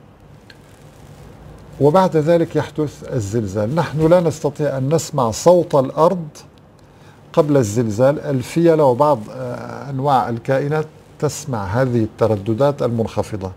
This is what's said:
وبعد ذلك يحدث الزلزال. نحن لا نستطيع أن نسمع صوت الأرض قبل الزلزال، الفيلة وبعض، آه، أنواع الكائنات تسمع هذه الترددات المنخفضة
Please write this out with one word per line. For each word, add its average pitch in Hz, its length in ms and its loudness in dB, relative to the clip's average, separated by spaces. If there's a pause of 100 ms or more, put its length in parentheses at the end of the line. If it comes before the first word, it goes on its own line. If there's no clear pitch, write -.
(1800)
وبعد 160 360 4
ذلك 160 400 2
يحدث - 560 -6
الزلزال. 107 640 -2
نحن 156 320 0
لا 175 140 6
نستطيع 143 580 -4
أن 135 160 -2
نسمع 143 360 0
صوت 170 440 2
الأرض 156 540 0 (1040)
قبل 147 240 2
الزلزال، 120 640 0
الفيلة 151 640 2
وبعض، 135 340 4 (120)
آه، 120 600 -12
أنواع 131 380 0
الكائنات 135 580 -2 (320)
تسمع 131 460 -6
هذه 120 380 0
الترددات 110 800 0
المنخفضة 110 760 -4